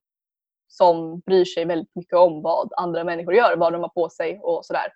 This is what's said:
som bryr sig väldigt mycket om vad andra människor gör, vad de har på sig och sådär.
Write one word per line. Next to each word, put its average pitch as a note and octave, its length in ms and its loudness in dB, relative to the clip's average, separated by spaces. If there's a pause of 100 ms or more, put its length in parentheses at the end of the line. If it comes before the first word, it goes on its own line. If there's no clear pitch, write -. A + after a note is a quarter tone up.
(680)
som E3 520 0
bryr F#3 260 2
sig E3+ 200 -4
väldigt E3 300 -4
mycket F3 220 -4
om E3 240 4
vad E3 360 -4
andra E3+ 260 -4
människor F3 300 -4
gör, G#3 240 4
vad E3+ 160 2
de E3+ 80 -6
har E3+ 80 -8
på E3+ 200 -4
sig E3+ 340 -8
och E3+ 220 -4
sådär. E3+ 300 -6